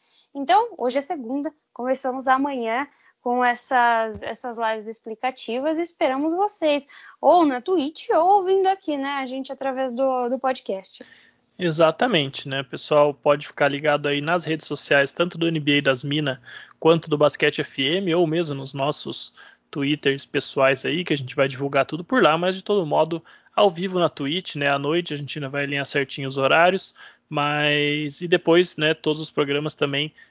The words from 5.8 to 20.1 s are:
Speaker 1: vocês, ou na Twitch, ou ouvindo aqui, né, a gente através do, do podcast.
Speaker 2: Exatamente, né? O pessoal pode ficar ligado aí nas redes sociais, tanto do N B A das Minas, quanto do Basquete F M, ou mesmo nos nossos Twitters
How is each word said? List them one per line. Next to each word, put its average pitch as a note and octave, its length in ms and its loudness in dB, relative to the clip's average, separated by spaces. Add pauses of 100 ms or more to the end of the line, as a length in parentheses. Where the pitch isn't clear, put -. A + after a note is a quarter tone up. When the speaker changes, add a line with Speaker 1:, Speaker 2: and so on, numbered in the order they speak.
Speaker 1:
vocês, D#4 500 0 (320)
ou D#4+ 280 6
na B3 160 0
Twitch, E4 480 -2
ou F#4+ 300 6
ouvindo F#4+ 260 2
aqui, F#4+ 320 0
né, C4+ 100 -4
a C#4 160 -4
gente C4 260 -8
através C4 440 -4
do, B3+ 340 0
do B3+ 100 -2
podcast. C4+ 640 -4 (540)
Speaker 2:
Exatamente, D#3+ 920 2
né? C3+ 140 -4
O - 20 -6
pessoal D3 500 2
pode D3 320 0
ficar - 220 0
ligado D3 400 0
aí C#3+ 120 0
nas E3 240 -2
redes D#3 220 -4
sociais, C#3+ 460 2
tanto F3 260 -2
do E3 80 0
N D#3+ 140 0
B C#3+ 180 2
A - 40 2
das C3+ 200 2
Minas, C#3+ 360 -2 (420)
quanto E3 280 4
do D#3 80 0
Basquete D3 440 2
F C3+ 240 -4
M, F3 320 0
ou F3 100 4
mesmo D#3 300 -2
nos C3+ 180 -12
nossos C#3 580 -6 (380)
Twitters C#3+ 540 -2